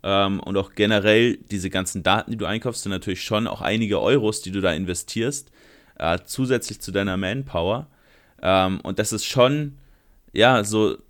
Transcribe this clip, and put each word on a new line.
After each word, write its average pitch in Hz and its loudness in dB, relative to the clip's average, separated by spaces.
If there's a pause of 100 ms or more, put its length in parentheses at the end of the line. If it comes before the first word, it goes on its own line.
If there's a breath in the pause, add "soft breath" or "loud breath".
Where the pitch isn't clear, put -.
ähm, 98 0
und 98 -4
auch - -4
generell 107 4
diese 95 -6
ganzen 95 -4
Daten, 95 2
die 113 -6
du 101 -6
einkaufst, 113 -4
sind 101 -6
natürlich 92 -6
schon 107 -2
auch - -6
einige 107 0
Euros, 110 2
die 92 -10
du 98 -2
da 92 2
investierst, 95 -4 (480 soft breath)
äh, 85 0
zusätzlich 127 -2
zu 95 -12
deiner 98 -2
Manpower. 104 -4 (520 soft breath)
Ähm, 95 2
und 95 -6
das 104 -2
ist 107 -6
schon, 139 0 (560 soft breath)
ja, 117 6
so, 107 2 (140)